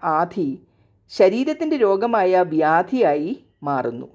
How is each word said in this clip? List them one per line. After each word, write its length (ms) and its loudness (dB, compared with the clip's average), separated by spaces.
ആധി 560 -2
ശരീരത്തിൻ്റെ 640 0
രോഗമായ 640 2
വ്യാധിയായി 1000 0
മാറുന്നു. 520 -6